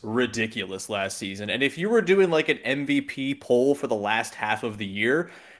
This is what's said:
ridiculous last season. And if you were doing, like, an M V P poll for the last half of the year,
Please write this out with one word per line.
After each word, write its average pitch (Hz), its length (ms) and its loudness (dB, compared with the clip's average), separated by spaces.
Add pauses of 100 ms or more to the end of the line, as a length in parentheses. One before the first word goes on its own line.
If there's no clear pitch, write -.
ridiculous 110 840 -2
last 98 280 -4
season. 104 320 -8
And 120 140 0
if 139 140 0
you 180 120 -2
were 226 120 4
doing, 190 280 4
like, 156 200 2
an 139 100 2
M 139 260 -2
V 143 160 2
P 139 320 -6
poll 131 400 4
for 139 140 -2
the 117 80 0
last 107 400 -2
half 107 280 -2
of 107 140 -6
the 104 80 -6
year, 117 460 0 (280)